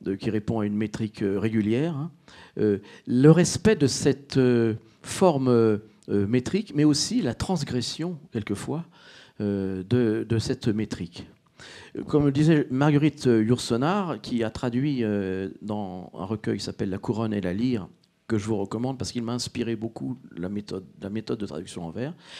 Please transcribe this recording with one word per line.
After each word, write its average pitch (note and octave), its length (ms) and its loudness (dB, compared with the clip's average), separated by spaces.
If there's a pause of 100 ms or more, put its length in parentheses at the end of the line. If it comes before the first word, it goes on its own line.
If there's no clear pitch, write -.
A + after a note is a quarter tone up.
de, G2 140 -2
qui G#2 160 -4
répond A2 300 -2
à G#2 40 0
une G#2 100 -2
métrique, G#2+ 460 -4
euh, G2+ 160 0
régulière, A2+ 580 0
hein, C3+ 160 -6 (460)
euh, G#2 220 2 (260)
le B2+ 240 6
respect F3 460 6
de D3 120 2
cette, C#3 500 0
euh, A#2+ 360 4 (300)
forme, C#3+ 460 2
euh, A2+ 300 6 (280)
métrique, B2 680 0
mais D3 80 2
aussi D3+ 380 2
la B2 140 0
transgression, D3+ 840 -4 (140)
quelquefois, A#2 540 -4 (560)
euh, F#2+ 420 -2
de, A2 440 2
de A2+ 120 0
cette - 280 -4
métrique. G#2 600 -4 (800)
Comme D3 180 2
le C#3+ 60 4
disait D3+ 380 4
Marguerite C#3+ 560 2
Yourcenar, A#2+ 960 2
qui A#2 220 -2
a A2 80 -2
traduit, B2+ 520 -2
euh, F#2+ 460 -2 (120)
dans G2 520 -8
un F2+ 120 -8
recueil G#2+ 320 -4
qui G2+ 60 -8
s'appelle G2+ 260 -6
La F#2+ 100 -6
Couronne A2 340 -2
et G#2 80 -2
la F2+ 120 -4
Lyre, A2 340 -2 (400)
que A2+ 100 0
je G2 80 -2
vous G#2+ 120 -2
recommande A#2+ 420 -6
parce F#2 120 -8
qu'il A#2+ 120 -6
m'a A#2 100 -6
inspiré A#2+ 420 -6
beaucoup B2 420 -8 (200)
la F2 120 -6
méthode, G2+ 360 -8 (160)
la G2 80 -8
méthode A2 300 -6
de G2+ 80 -6
traduction E2+ 400 -10
en D#2+ 40 -10
vers, B2+ 220 -8 (260)